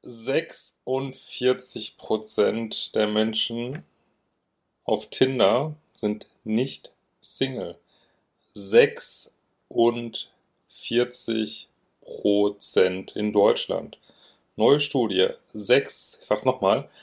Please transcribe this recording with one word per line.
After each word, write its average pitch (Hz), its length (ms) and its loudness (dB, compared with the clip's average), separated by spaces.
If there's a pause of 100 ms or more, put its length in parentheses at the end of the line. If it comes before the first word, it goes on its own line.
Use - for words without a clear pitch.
sechsundvierzig 127 1900 -4
Prozent 110 1000 -2
der 107 140 2
Menschen 117 760 -2 (1000)
auf - 260 -2
Tinder 131 640 2 (180)
sind 104 360 -4 (160)
nicht 113 480 -2 (280)
Single. 113 560 -6 (800)
Sechsundvierzig - 3250 -2 (320)
Prozent 101 1160 0
in 107 160 -2
Deutschland. - 640 0 (560)
Neue 127 240 4
Studie, 98 520 0 (220)
sechs, - 680 0
ich - 60 -16
sag's - 180 -2
noch - 160 0
mal, 101 280 0 (140)